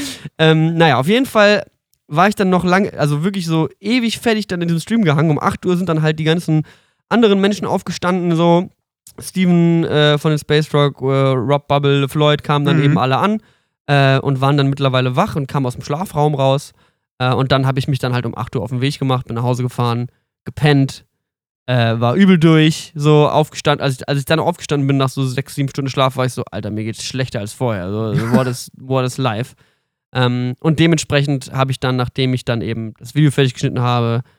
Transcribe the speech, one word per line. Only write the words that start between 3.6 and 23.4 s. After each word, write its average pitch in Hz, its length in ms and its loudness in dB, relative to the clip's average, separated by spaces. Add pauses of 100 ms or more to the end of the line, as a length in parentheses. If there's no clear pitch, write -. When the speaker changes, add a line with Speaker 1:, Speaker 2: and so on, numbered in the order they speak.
Speaker 1:
ewig 226 400 -2
fertig 220 280 -2
dann 175 140 -4
in 170 60 -2
diesem 170 140 0
Stream 220 240 0
gehangen. 151 260 2
Um 147 80 0
acht - 260 -4
Uhr 180 120 0
sind 180 100 -4
dann 156 140 0
halt 156 180 0
die 165 60 -4
ganzen 160 380 0 (440)
anderen 202 320 4
Menschen 190 260 0
aufgestanden, 175 680 -2
so. 170 340 2 (500)
Steven, 170 680 2
äh, 147 320 2
von 156 140 0
den 151 80 0
Space 151 340 0
Rock, 143 280 0
äh, 127 40 -4
Rob 135 640 0
Bubble, 139 400 0
Floyd 147 340 0
kamen 147 220 -2
dann 143 120 2
Speaker 2:
Mhm. 147 60 2
Speaker 1:
eben 147 140 4
alle 131 200 0
an, 202 240 -2 (440)
äh, 139 320 4
und 135 240 -2
waren 139 160 2
dann 139 120 2
mittlerweile 131 460 0
wach 190 200 -2
und 139 120 -4
kamen 139 180 -4
aus 123 100 -4
dem - 80 -14
Schlafraum 151 520 -2
raus. 135 360 0 (480)
Äh, 127 140 0
und 127 180 0
dann 135 160 2
hab 131 100 -2
ich 135 100 -4
mich 135 120 -2
dann 123 140 -4
halt 123 120 -4
um 113 100 -8
acht - 200 -8
Uhr 110 80 -4
auf 104 80 -8
den 123 100 -4
Weg 139 160 -2
gemacht, 131 300 -2
bin 117 80 -8
nach 117 80 -4
Hause 123 180 -2
gefahren, 120 460 -2 (380)
gepennt, 143 600 0 (640)
äh, 117 320 0
war 120 160 2
übel 190 240 6
durch, 156 560 2
so 147 320 4
aufgestanden. - 560 -2